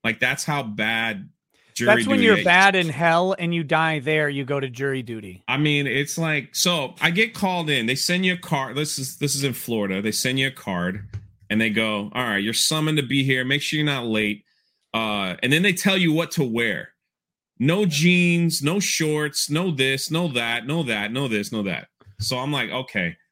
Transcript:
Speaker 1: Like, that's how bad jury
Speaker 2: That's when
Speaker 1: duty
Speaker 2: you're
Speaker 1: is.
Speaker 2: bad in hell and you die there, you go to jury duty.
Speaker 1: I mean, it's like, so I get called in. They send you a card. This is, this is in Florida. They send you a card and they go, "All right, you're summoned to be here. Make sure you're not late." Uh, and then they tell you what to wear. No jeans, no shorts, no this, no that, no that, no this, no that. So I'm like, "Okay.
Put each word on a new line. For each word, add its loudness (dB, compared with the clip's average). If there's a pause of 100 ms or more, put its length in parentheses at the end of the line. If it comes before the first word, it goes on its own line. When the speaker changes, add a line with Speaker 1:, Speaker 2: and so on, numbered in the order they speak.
Speaker 1:
Like, -2
that's -2
how -2
bad -4 (460)
jury 4
Speaker 2:
That's 0
when 4
Speaker 1:
duty 6
Speaker 2:
you're 6
Speaker 1:
is. -2
Speaker 2:
bad 6
in 2
hell 2
and -2
you -2
die 2
there, 0
you -4
go -2
to -6
jury -4
duty. -12
Speaker 1:
I 0
mean, 2
it's -2
like, -2
so 0
I 2
get 2
called -2
in. 0
They 0
send 0
you 2
a -4
card. -4
This -4
is, -8
this -2
is -2
in 0
Florida. -2
They -2
send -2
you 2
a -2
card -4 (440)
and 2
they 2
go, -2
"All -2
right, 0
you're -2
summoned 0
to 0
be 0
here. 2
Make 0
sure -4
you're 0
not -2
late." 0 (480)
Uh, -2
and 2
then 4
they 4
tell 2
you 4
what 0
to 0
wear. -2 (680)
No 2
jeans, 4
no 0
shorts, -2
no 0
this, 0
no 0
that, -2
no 0
that, -2
no -2
this, -2
no -2
that. -4 (320)
So -2
I'm -4
like, -2
"Okay. -4 (140)